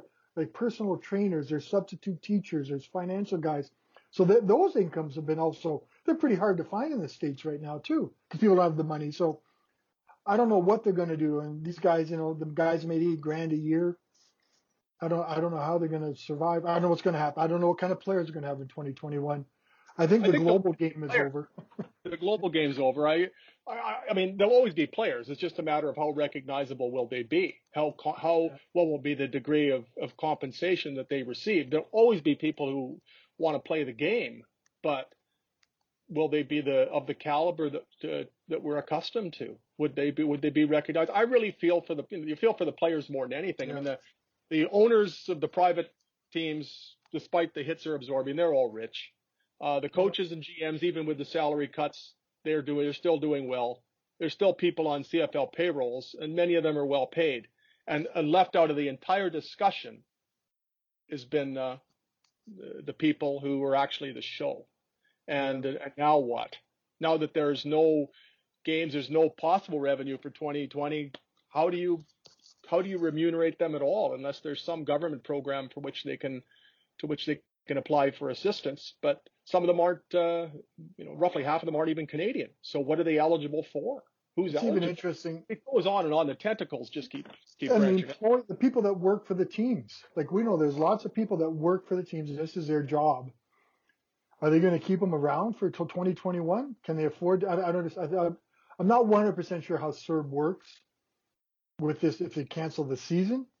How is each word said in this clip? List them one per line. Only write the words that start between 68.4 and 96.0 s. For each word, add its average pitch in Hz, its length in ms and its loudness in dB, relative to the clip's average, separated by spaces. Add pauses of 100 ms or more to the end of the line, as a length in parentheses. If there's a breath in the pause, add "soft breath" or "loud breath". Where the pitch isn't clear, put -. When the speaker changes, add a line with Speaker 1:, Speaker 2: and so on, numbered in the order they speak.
Speaker 2:
games, 160 280 -2
there's 143 160 -4
no 156 200 4
possible 165 500 0
revenue 139 420 -2
for 147 80 -12
twenty 147 380 -6
twenty, 147 440 -6 (380)
how 160 220 2
do 175 60 -2
you, 175 280 -2 (640)
how 170 120 4
do 196 80 -4
you 190 80 -4
remunerate 165 640 0
them 160 160 0
at 143 60 -4
all, 156 320 0
unless 135 260 -8
there's 147 240 -8
some 165 220 -6
government 147 380 -2
program 139 500 -6
for 143 80 -12
which 139 220 -10
they 139 140 -8
can, 131 240 -8 (580 soft breath)
to 147 80 -6
which 147 180 -4
they 151 160 -4 (260)
can 143 100 -4
apply 139 340 2
for 135 180 -8
assistance? - 720 -4
But 269 200 0 (240)
some 180 180 2
of 175 40 4
them 175 140 4
aren't, 175 340 0
uh, 170 320 0 (500)
you - 80 -14
know, 143 100 -14
roughly 165 280 0
half 156 180 0
of 165 40 -10
them 160 100 -4
aren't 160 160 2
even 156 160 -4
Canadian. 180 420 -4 (120)
So - 180 -6
what 147 200 0
are 170 40 0
they 160 140 4
eligible 151 460 2 (100)
for? 247 300 -6 (320)
Who's 175 180 0
Speaker 1:
It's 147 100 0
even 226 120 2
Speaker 2:
eligible? 175 140 2
Speaker 1:
interesting. 165 600 -6
Speaker 2:
It 214 120 -8 (100)
goes 208 140 4
on 196 200 2
and 151 80 0
on. 160 120 4
The 139 100 -2
tentacles 160 540 -6
just 135 220 -10
keep, 143 160 -12 (320)
keep 139 100 -2
Speaker 1:
And 214 140 6
the 196 40 6
Speaker 2:
branching 185 220 2
out. 139 60 -10
Speaker 1:
employ-, 240 320 2
the 180 80 -8
people 247 280 2
that 202 100 4
work 190 340 0
for 190 80 -2
the 180 100 2
teams. 214 560 -4 (140)
Like, 156 160 -2
we 196 120 2
know 220 140 2
there's 143 200 2
lots 165 280 2
of - 80 -8
people 214 240 0
that 160 120 0
work 165 380 0
for 185 100 -2
the 180 60 -4
teams, 156 260 -8
and 143 100 -8
this 160 180 -6
is 165 100 -6
their 151 140 2
job. 139 480 0 (1120)
Are 151 80 2
they 160 100 6
gonna 175 200 4
keep 185 220 0
'em 185 120 0
around 151 440 0
for 185 120 0
till 175 160 -4
twenty 180 280 -2